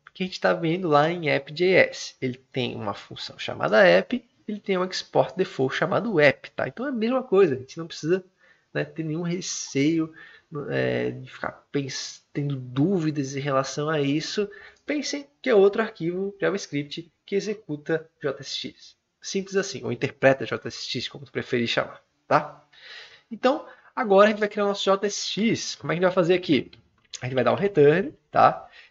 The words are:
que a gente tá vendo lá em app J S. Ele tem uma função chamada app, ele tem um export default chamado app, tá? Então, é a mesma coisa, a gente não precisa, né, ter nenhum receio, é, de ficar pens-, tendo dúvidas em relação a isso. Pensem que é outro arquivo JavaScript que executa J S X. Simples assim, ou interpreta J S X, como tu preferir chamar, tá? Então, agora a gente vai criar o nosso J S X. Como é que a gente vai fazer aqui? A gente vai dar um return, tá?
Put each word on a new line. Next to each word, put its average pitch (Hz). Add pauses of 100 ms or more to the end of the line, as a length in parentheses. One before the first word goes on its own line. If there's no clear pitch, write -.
(120)
que -
a -
gente 180
tá 185
vendo 170
lá 147
em 170
app 139
J 180
S. -
Ele 127 (160)
tem 120
uma 104
função -
chamada 196
app, 190 (200)
ele 208
tem 196
um 180
export -
default 139
chamado 180
app, -
tá? -
Então, 214
é 294
a -
mesma 247
coisa, 190
a 120
gente -
não 165
precisa, 170 (500)
né, 147
ter 160
nenhum 160
receio, 160 (560)
é, 127
de 127
ficar -
pens-, - (100)
tendo 143
dúvidas 143
em 135
relação 143
a 156
isso. 156 (360)
Pensem 285 (140)
que 262
é 247
outro 202
arquivo 190
JavaScript 160 (140)
que 202
executa 160 (100)
J 139
S -
X. - (260)
Simples 190
assim, 139
ou 120
interpreta 135
J 113
S -
X, -
como 143
tu -
preferir 120
chamar, - (260)
tá? - (640)
Então, 254 (320)
agora 202
a 214
gente 208
vai 208
criar 208
o 202
nosso 196
J 196
S -
X. -
Como 143
é 160
que 170
a -
gente 180
vai -
fazer 180
aqui? 175 (500)
A 127
gente 127
vai 127
dar 117
um 117
return, 175 (180)
tá? 131 (260)